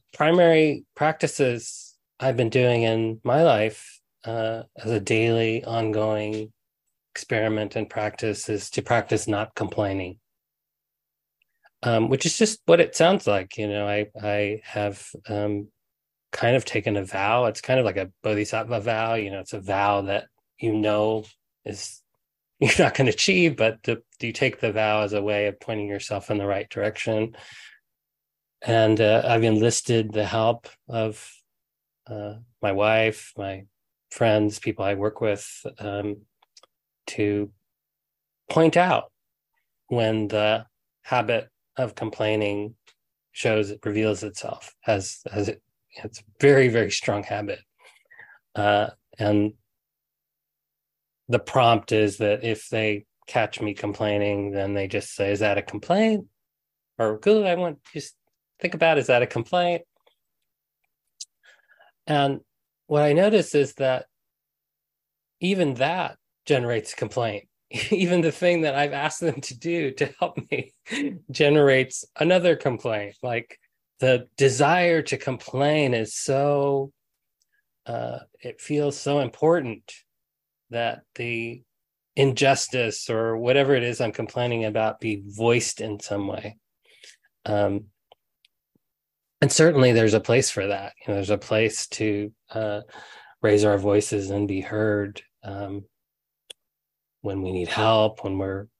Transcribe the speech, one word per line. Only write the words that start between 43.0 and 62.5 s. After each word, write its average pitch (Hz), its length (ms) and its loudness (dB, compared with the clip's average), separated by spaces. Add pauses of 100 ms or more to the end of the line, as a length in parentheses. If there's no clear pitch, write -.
shows, 107 380 0
it - 140 -14
reveals 107 380 -2
itself - 520 -12 (120)
as, 101 340 -2 (100)
as 101 180 -4
it, - 140 -10 (400)
it's - 180 -16
a - 40 -20 (160)
very, 135 280 6
very 113 220 0
strong 104 320 -2
habit. 104 380 -8 (920)
Uh, 104 340 4 (300)
and 107 340 2 (1800)
the 120 100 2
prompt 117 540 4
is 107 260 2
that 104 260 0
if 113 240 -6
they 107 360 -2 (220)
catch - 340 -2
me 107 140 -4
complaining, 101 800 -2
then 101 220 -4
they 98 120 -2
just 98 280 -8
say, 101 180 -2
"Is 101 80 -4
that 101 180 0
a 98 40 -2
complaint?" 208 640 0 (720)
Or, 107 200 0
"Good, 208 280 4
I 180 100 2
want, 170 220 -4 (140)
just - 220 -14 (460)
think - 140 -4
about, 160 240 4
is 123 100 0
that 123 140 6
a 120 40 2
complaint?" 175 560 -2 (2250)
And 139 340 0 (460)